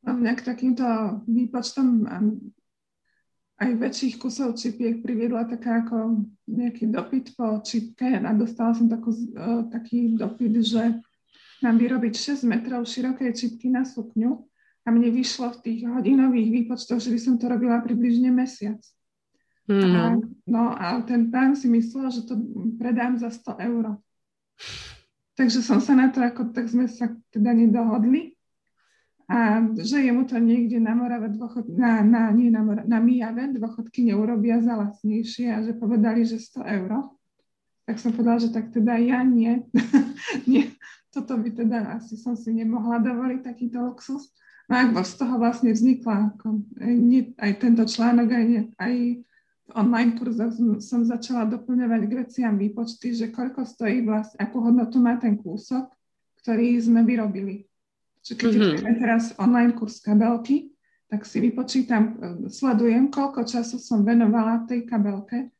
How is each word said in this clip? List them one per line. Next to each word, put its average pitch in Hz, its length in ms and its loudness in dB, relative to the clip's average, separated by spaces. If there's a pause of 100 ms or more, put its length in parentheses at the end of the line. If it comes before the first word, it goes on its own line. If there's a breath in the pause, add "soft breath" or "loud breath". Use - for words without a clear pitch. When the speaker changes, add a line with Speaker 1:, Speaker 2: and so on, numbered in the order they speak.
Speaker 1:
A - 60 -2
mňa 240 220 0
k - 100 -10 (100)
takýmto 254 300 0 (420)
výpočtom, 240 800 0
em, 208 320 -2 (1200)
aj 214 160 -2
väčších 262 460 -4
kusov 247 340 -6
čipiek 233 480 -6
priviedla 233 460 -2
taká 233 340 -2
ako 226 400 -2 (240)
nejaký 233 400 -4
dopyt 254 480 -4
po 220 240 -4
čipke 226 460 -6
a 254 260 0
dostala 226 400 0
som 226 160 2
takú 226 240 -2
z-, - 220 -6
e, 233 400 -4
taký 233 420 -2
dopyt, 214 460 -2
že 226 220 0 (840 soft breath)
mám 233 160 4
vyrobiť 240 340 0
šesť 277 300 -4
metrov 233 400 -2
širokej 254 480 -4
čipky 233 400 -6
na 254 100 2
sukňu 233 640 -4 (400)
a - 80 -4
mne 233 180 6
vyšlo 247 460 -2
v - 80 -20
tých 233 140 -4 (100)
hodinových 247 640 4
výpočtoch, 240 480 -2
že 247 100 -4
by 233 80 0
som 240 220 2
to 247 80 -2
robila 233 320 0
približne 240 500 2
mesiac. 247 480 -2 (880)
Speaker 2:
Hmm. 196 280 4
Speaker 1:
A, 170 80 4 (440)
no 233 160 2 (160)
a 233 240 -4
ten 233 240 0
pán 262 280 2
si 269 120 -4
myslel, 233 440 0
že 233 120 -6
to 247 160 -6 (400)
predám 240 400 -2
za 233 140 -6
sto - 260 -12
eur. 220 400 -4 (1400 loud breath)
Takže 247 240 2
som - 160 2
sa - 160 2
na 262 160 6
to 262 140 -2
ako, 240 320 -4
tak 240 100 -4
sme 240 240 0
sa 233 240 -6 (160)
teda 233 240 0
nedohodli. 233 800 2 (920)
A 226 320 2 (160)
že 254 320 0
jemu 240 160 2
to 247 160 -4
niekde 233 400 2
na 226 160 2
Morave 240 320 -2
dôchod-, 226 400 -8
na, 240 320 2
na, 226 320 6
nie 240 160 6
na 220 160 4
Mora-, 214 240 -2
na 226 160 2
Mijave 247 480 0
dôchodky 226 560 -4
neurobia 226 560 2
za 233 160 0
lacnejšie 214 720 -4
a 214 160 -2
že 226 80 -4
povedali, 233 480 2
že 226 160 -2
sto - 240 -14
eur. 208 480 -4 (720)
Tak 226 160 -8
som 233 160 -2
povedala, 233 240 2
že 233 160 -2
tak 220 160 -6
teda 240 260 0
ja 247 300 2
nie. 240 400 2 (360)
<laughs> - 440 -6
Nie, 247 240 4 (400 loud breath)
toto 262 240 -6
by 226 160 -2
teda 226 480 -4
asi - 160 -16
som 233 240 -6
si 226 160 -4
nemohla 226 480 -2
dovoliť, 254 400 -2
takýto 240 400 -8
luxus. 254 480 -10 (400 soft breath)
No 247 80 4
a 233 240 2
z - 120 -8
toho 254 240 -4
vlastne 233 360 2
vznikla 214 600 2
ako, 214 280 -6 (160)
e, 233 120 -2
nie, 240 300 4 (180)
aj 202 120 0 (120)
tento 233 240 6
článok, 240 440 2
aj, 240 160 2
nie, 233 140 2 (180)
aj 240 140 -2 (720 soft breath)
v - 80 -20
online 233 400 2
kurzoch 226 400 -4
som, 226 240 2
som 240 240 -2
začala 233 400 -2
doplňovať 233 640 0
k 233 160 -4
veciam 233 320 -2
výpočty, 226 560 -4
že 226 240 -4
koľko 254 320 -6
stojí 233 400 -2
vlastne, 214 320 -4
akú 226 240 -4
hodnotu 240 400 4
má 240 160 2
ten 220 160 2
kúsok, 208 560 -8 (480)
ktorý 240 400 0
sme 226 240 4
vyrobili. 202 640 -2 (560)
Čiže - 160 -12
keď 233 120 2
Speaker 2:
Mhm. 208 120 4
Speaker 1:
chceme 190 320 2
teraz 233 280 2 (120)
online 240 400 4
kurz 220 240 -10
kabelky, 233 720 2 (360)
tak 208 200 -8
si - 160 -4
vypočítam, 240 600 0
e, 185 480 -6
sledujem, 240 600 2
koľko 277 320 -2
času 233 360 -6
som 214 280 0
venovala 226 600 4
tej 240 200 -4
kabelke. 208 720 -4